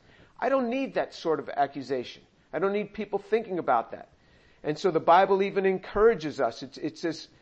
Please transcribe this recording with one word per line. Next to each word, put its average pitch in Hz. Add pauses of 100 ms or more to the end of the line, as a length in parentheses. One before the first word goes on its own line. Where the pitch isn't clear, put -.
(400)
I -
don't 262
need 254
that 151
sort 156
of 113
accusation. 135 (300)
I 151
don't 196
need 202
people 202
thinking 208
about 123
that. - (540)
And 151
so 190
the 160
Bible 190
even 190
encourages 185
us. 120
It, 131
it 156
says, 160 (140)